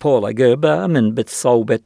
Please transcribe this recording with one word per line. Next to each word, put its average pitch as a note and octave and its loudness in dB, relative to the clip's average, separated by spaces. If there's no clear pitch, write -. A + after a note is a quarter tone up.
بولا A2+ 0
جيبا D3 0
من A#2+ 0
بتصوبة A#2 -2